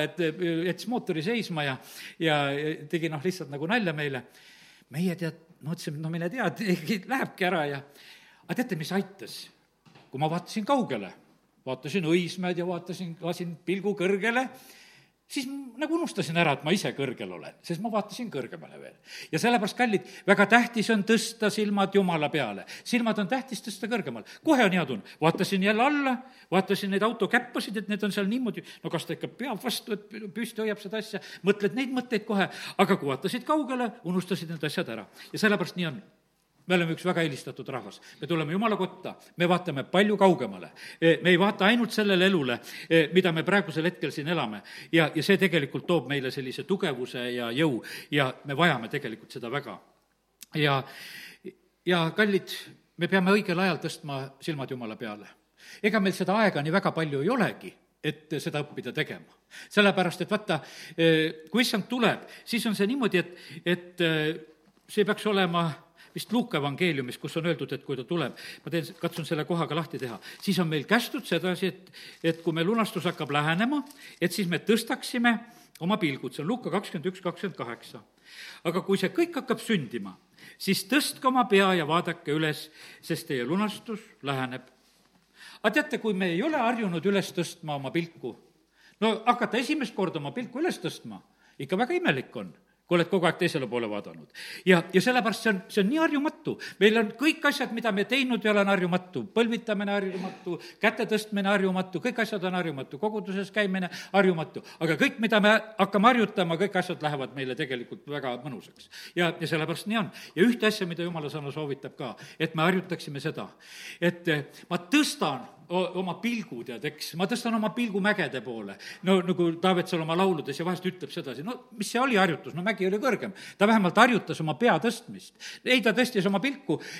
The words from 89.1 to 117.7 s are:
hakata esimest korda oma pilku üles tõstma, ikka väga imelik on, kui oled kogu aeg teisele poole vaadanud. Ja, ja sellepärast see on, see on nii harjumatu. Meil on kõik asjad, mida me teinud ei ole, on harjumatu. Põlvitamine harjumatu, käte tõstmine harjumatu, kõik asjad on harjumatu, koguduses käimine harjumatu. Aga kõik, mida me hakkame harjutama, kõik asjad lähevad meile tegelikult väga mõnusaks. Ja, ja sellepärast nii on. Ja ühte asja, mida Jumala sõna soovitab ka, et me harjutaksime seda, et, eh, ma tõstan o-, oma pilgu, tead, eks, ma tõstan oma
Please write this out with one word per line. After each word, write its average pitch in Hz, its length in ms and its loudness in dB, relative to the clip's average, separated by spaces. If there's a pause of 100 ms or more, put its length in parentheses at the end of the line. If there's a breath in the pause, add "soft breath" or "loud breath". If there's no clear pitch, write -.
hakata 233 320 2
esimest 269 380 -2
korda 160 260 -2
oma - 140 -8
pilku 247 260 -8
üles 349 220 -2
tõstma, 110 360 -10 (400 soft breath)
ikka 139 200 -2
väga 254 180 0
imelik 180 400 -2
on, 95 140 -8 (320)
kui 175 140 2
oled 170 100 2
kogu 180 200 2
aeg 160 120 2
teisele 160 320 -2
poole 120 160 -2
vaadanud. 101 400 -10 (400 loud breath)
Ja, 180 140 10 (120)
ja 185 80 6
sellepärast 226 440 2
see 226 80 4
on, 190 60 -2 (120)
see 214 100 2
on 190 80 4
nii 302 120 2
harjumatu. 302 540 0 (260 loud breath)
Meil 214 180 8
on 214 200 0
kõik 302 280 2
asjad, 277 280 0
mida 226 200 0
me 202 140 2
teinud 254 340 0
ei 214 80 4
ole, 202 100 6
on 196 120 4
harjumatu. 180 500 0 (120)
Põlvitamine 214 600 0
harjumatu, 185 640 -4 (240 loud breath)
käte 226 280 2
tõstmine 202 400 0
harjumatu, 185 540 2
kõik 240 220 -2
asjad 202 240 -4
on 180 100 -2
harjumatu, 143 400 -6
koguduses 196 560 -4
käimine 190 340 0 (220 loud breath)
harjumatu. 180 540 4 (180 loud breath)
Aga 160 160 2
kõik, 269 240 2
mida 220 200 4
me 214 120 8 (240)
hakkame 202 320 6
harjutama, 196 480 2
kõik 190 240 0
asjad 151 240 -4
lähevad 135 300 -4
meile 131 220 -4
tegelikult 123 540 -8
väga 131 300 -4
mõnusaks. - 480 -14 (240 loud breath)
Ja, 170 240 2
ja 160 100 -4
sellepärast 160 380 -2
nii 220 160 0
on. - 80 -8 (240 loud breath)
Ja 185 140 6
ühte 233 180 2
asja, 214 220 0
mida 170 180 -4
Jumala 147 240 -6
sõna 139 240 -8
soovitab 139 420 -6
ka, 120 160 -8 (240 loud breath)
et 160 160 -2
me 160 140 2
harjutaksime 175 560 -2
seda, 127 240 -6 (560 loud breath)
et, 175 240 0
eh, 147 420 -2
ma 175 220 -4
tõstan 160 560 0 (220)
o-, 180 200 0 (100)
oma 180 220 -4
pilgu, 214 460 -6
tead, 117 240 -8
eks, - 280 -10
ma 190 100 2
tõstan 233 280 -2
oma 214 180 0